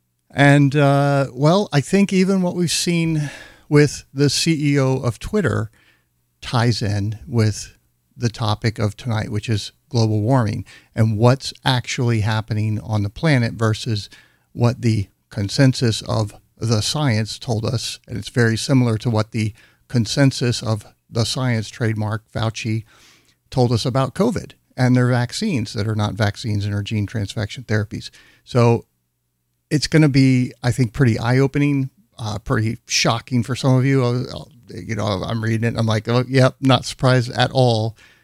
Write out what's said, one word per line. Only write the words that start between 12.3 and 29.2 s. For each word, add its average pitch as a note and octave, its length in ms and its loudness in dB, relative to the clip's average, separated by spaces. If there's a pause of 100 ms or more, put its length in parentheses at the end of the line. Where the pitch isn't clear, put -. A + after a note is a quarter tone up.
on G#2+ 240 -2
the G#2 80 -2
planet C3+ 440 0
versus A2 540 -2 (440)
what A#2+ 300 0
the A2 260 0 (220)
consensus A#2+ 720 0
of A2 300 -4 (240)
the A2 240 0
science A2+ 600 -2
told A2+ 240 -4
us. - 420 -6
And A2 100 -12
it's G#2 120 -10
very A2+ 280 2
similar B2 420 2
to B2 120 -4
what G#2+ 220 0
the G#2+ 200 -2 (360)
consensus A#2+ 720 0
of A2 240 -4 (240)
the A#2 140 -2
science A#2+ 440 -2
trademark G#2+ 640 -4
Fauci A2+ 540 -4 (680)
told B2 220 2
us A2 120 0
about C3 300 -2
covid G#3 380 -2 (240)
and B2 180 4
their B2 140 4
vaccines B2 640 -2
that G#2 160 -4
are A2 80 -2
not G#2 180 -2
vaccines G#2 500 -2
and G#2 80 -4
are G#2 120 -4
gene G#2 240 -4
transfection G#2+ 560 -8
therapies. G#2+ 460 -4 (340)
So A#2 420 2 (840)